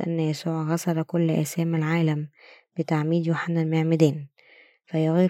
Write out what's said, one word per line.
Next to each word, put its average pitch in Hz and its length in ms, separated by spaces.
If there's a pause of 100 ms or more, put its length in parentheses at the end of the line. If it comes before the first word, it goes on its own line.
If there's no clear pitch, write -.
أن 165 120
يسوع 160 440
غسل 160 400
كل 170 280
آثام 165 440
العالم 156 520 (500)
بتعميد 160 500
يوحنا 165 340
المعمدان، 160 640 (580)
فهي 160 240
غير 180 200